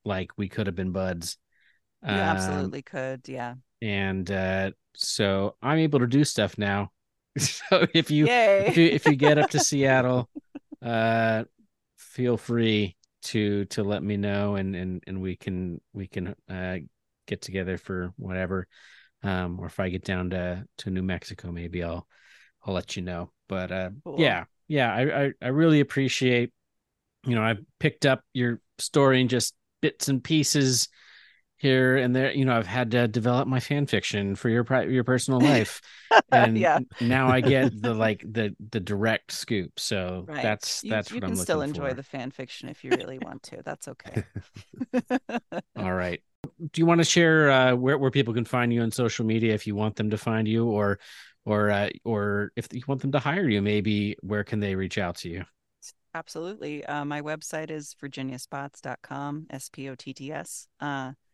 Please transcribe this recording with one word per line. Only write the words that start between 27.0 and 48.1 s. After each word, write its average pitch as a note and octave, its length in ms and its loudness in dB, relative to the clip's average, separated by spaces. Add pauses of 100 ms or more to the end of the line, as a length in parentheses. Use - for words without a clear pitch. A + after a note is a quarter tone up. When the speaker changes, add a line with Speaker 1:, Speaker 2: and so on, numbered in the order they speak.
Speaker 1:
you B2 100 0
know, A2 80 2
I A2 120 2 (260)
picked D3+ 240 2
up C3 180 4 (100)
your A#2+ 280 0 (160)
story C3+ 420 4
in B2+ 80 4
just A#2+ 280 0 (260)
bits - 260 -2
and C3+ 160 0
pieces C#3 640 2 (720)
here C3 400 4
and B2 180 2
there. C3 180 2
You C3+ 120 2
know, B2+ 100 4
I've A2 120 0
had A#2+ 240 -2
to A#2+ 160 4
develop A#2+ 400 0
my B2+ 120 0
fan C#3+ 280 -2
fiction G2+ 480 -2
for - 140 -4
your A#2 140 2
pri-, B2 220 0
your B2 180 2
personal B2+ 360 2
Speaker 2:
<laughs> B2 40 6
Speaker 1:
life, C3 380 2 (500)
and A3 260 6
Speaker 2:
Yeah. E3 200 4
Speaker 1:
n-, - 100 -4 (120)
now B2+ 300 2
I B2+ 120 4
get C3 400 2
the, A#2 120 0
Speaker 2:
<laughs> - 20 -2
Speaker 1:
like, A2 340 0
the, G#2+ 260 -2 (160)
the A#2 80 -2
direct G#2 520 0
scoop. - 480 -6
So F#2 480 -4
Speaker 2:
Right. D3 140 -8
Speaker 1:
that's, G#2+ 420 -4
Speaker 2:
You, G#3+ 80 -8
Speaker 1:
that's A2 200 -4
Speaker 2:
you A3+ 60 -8
Speaker 1:
what B3 60 -8
Speaker 2:
can B3+ 80 -4
Speaker 1:
I'm A#3 60 -4
Speaker 2:
still F3+ 220 -2
Speaker 1:
looking C#3+ 100 -4
Speaker 2:
enjoy C#3+ 200 -6
Speaker 1:
for. B2+ 60 -6
Speaker 2:
the C#3 80 -12
fan C3+ 280 -12
fiction - 380 -14
if - 140 -18
you C3 80 -6
really C3 280 -4
want - 240 -14
to. - 200 -18
That's - 240 -12
okay. A#2+ 360 -10 (680)
<laughs> B3+ 260 -2 (580)
Speaker 1:
All F#2 160 -4
right. F2+ 280 -4 (500)
Do - 100 -4
you E3 40 4
wanna E3+ 180 6
share, D#3+ 480 6
uh, B2+ 240 6
where, C3 220 2
where C3 140 2